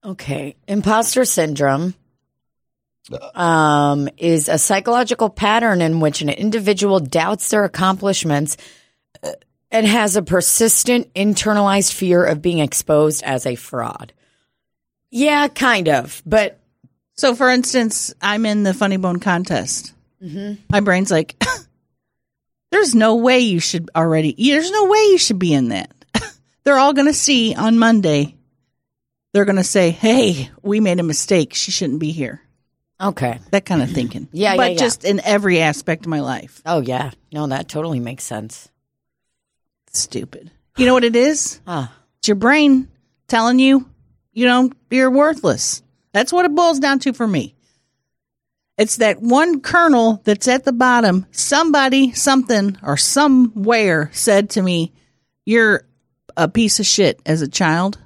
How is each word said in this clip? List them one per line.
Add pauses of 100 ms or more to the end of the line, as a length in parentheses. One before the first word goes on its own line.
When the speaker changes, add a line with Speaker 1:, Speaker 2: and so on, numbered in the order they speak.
Speaker 1:
Okay. (120)
Imposter
syndrome, (1160)
Speaker 2:
Uh.
Speaker 1:
um, (100)
is
a
psychological
pattern
in
which
an
individual
doubts
their
accomplishments, (640)
uh, (400)
and
has
a
persistent
internalized
fear
of
being
exposed
as
a
fraud. (1000)
Yeah,
kind
of,
but (580)
Speaker 3:
So,
for
instance,
I'm
in
the
Funny
Bone
contest. (280)
Speaker 1:
Mm-hmm. (140)
Speaker 3:
My
brain's
like,
<laughs>
"There's
no
way
you
should
already,
there's
no
way (140)
you
should
be
in
that." (200)
<laughs>
They're
all
gonna
see
on
Monday. (1000)
They're
gonna
say,
"Hey, (120)
we
made
a
mistake.
She
shouldn't
be
here." (600)
Speaker 1:
Okay. (140)
Speaker 3:
That
kind
of
thinking.
Speaker 1:
<clears throat>
Yeah,
Speaker 3:
But
Speaker 1:
yeah,
yeah.
Speaker 3:
just
in
every
aspect
of
my
life.
Speaker 1:
Oh,
yeah. (220)
No,
that
totally
makes
sense. (1200)
Speaker 3:
Stupid. (260)
You
know
what
it
is?
Speaker 1:
Huh. (320)
Speaker 3:
It's
your
brain (400)
telling
you, (440)
you
know, (200)
you're
worthless. (300)
That's
what
it
boils
down
to
for
me. (1200)
It's
that
one
kernel
that's
at
the
bottom.
Somebody,
something,
or
somewhere
said
to
me, (520)
"You're (520)
a
piece
of
shit"
as
a
child.